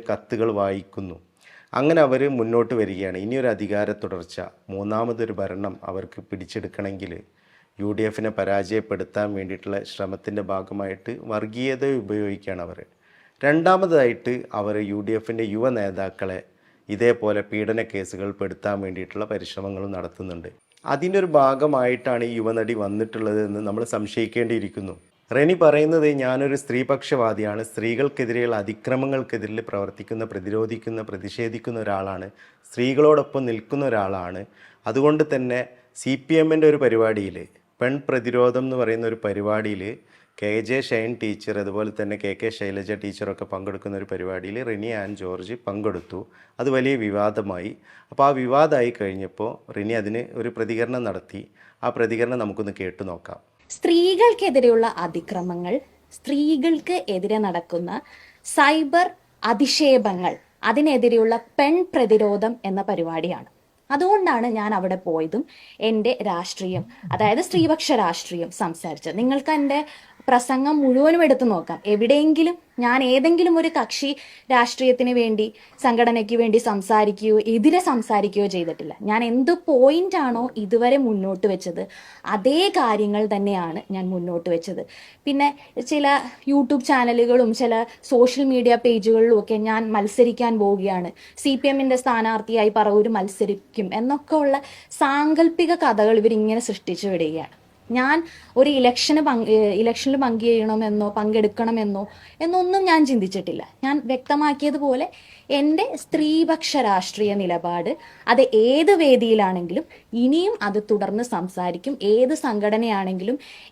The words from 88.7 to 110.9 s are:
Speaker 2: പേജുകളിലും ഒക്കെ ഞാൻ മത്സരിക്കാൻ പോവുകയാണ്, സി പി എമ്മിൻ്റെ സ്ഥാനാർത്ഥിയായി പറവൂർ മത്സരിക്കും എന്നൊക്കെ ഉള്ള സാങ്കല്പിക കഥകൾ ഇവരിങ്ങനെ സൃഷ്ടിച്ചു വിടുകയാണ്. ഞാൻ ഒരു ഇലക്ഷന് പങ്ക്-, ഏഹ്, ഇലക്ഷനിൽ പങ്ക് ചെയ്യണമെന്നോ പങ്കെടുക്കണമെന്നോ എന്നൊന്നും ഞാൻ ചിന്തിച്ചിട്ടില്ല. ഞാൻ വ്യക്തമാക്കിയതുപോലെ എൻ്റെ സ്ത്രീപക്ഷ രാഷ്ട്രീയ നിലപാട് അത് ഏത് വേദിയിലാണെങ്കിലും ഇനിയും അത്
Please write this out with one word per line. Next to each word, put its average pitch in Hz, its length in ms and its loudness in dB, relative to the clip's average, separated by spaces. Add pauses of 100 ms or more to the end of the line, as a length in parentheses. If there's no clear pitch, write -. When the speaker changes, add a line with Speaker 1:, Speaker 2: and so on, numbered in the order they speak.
Speaker 2:
പേജുകളിലും 226 560 6
ഒക്കെ 214 180 -2 (120)
ഞാൻ 220 260 0
മത്സരിക്കാൻ 233 560 2 (100)
പോവുകയാണ്, 190 480 0 (340)
സി 277 180 2
പി 277 100 4
എമ്മിൻ്റെ 269 300 2
സ്ഥാനാർത്ഥിയായി 220 760 2
പറവൂർ 208 380 4
മത്സരിക്കും 202 720 -4 (120)
എന്നൊക്കെ 285 420 -2
ഉള്ള 277 120 2 (460)
സാങ്കല്പിക 311 760 4 (100)
കഥകൾ 220 380 4
ഇവരിങ്ങനെ 220 460 2
സൃഷ്ടിച്ചു 196 460 -6
വിടുകയാണ്. 160 420 -4 (340)
ഞാൻ 262 280 2 (400)
ഒരു 285 200 6
ഇലക്ഷന് 254 480 4
പങ്ക്-, 233 280 0
ഏഹ്, 208 260 4
ഇലക്ഷനിൽ 233 440 0
പങ്ക് 226 200 0
ചെയ്യണമെന്നോ 214 600 2 (100)
പങ്കെടുക്കണമെന്നോ 214 840 0 (420)
എന്നൊന്നും 370 460 2
ഞാൻ 320 180 6
ചിന്തിച്ചിട്ടില്ല. 190 540 -2 (220)
ഞാൻ 277 120 0 (140)
വ്യക്തമാക്കിയതുപോലെ 285 960 0 (520)
എൻ്റെ 311 260 2 (180)
സ്ത്രീപക്ഷ 320 680 0 (180)
രാഷ്ട്രീയ 202 520 0
നിലപാട് 175 500 -2 (420)
അത് 262 100 8 (260)
ഏത് 311 240 6 (100)
വേദിയിലാണെങ്കിലും 214 800 4 (400)
ഇനിയും 349 300 2 (140)
അത് 196 100 -2 (120)